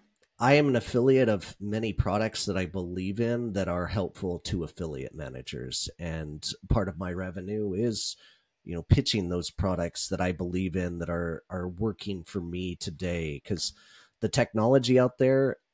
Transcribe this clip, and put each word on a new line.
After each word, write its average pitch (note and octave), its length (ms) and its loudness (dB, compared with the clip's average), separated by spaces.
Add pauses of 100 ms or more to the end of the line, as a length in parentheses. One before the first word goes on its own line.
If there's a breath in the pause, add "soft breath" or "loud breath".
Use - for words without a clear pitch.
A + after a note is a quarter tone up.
(380)
I C3 180 6
am D3 120 6
an B2+ 80 4
affiliate B2+ 540 4
of G2+ 320 0
many G#2 320 -2
products G#2+ 520 0
that F#2+ 120 0
I F#2 80 0
believe F#2 560 -4
in A#2 320 0
that F#2 160 0
are F2 180 -2
helpful F2+ 520 -4
to E2+ 260 -2
affiliate D2+ 500 -8
managers. B1+ 800 -8
And D#2+ 480 -6 (240)
part F#2+ 200 2
of D#2+ 100 -8
my F2+ 140 -4
revenue F#2 600 -4
is, G#2+ 440 -2 (480 soft breath)
you - 100 -6
know, E2 60 -4
pitching G#2 480 2
those F2+ 200 -2
products F2+ 600 -2
that F#2 100 -2
I F2+ 140 2
believe F2+ 420 -2
in F2 240 -2
that E2+ 100 -4
are, E2+ 400 -4
are F2+ 200 -4
working F#2+ 560 -6
for - 160 -6
me F2+ 340 -4
today. E2 720 -4
'Cause - 260 -4 (480 soft breath)
the A2 100 0
technology B2 680 4
out B2+ 200 2
there C3+ 380 4 (160)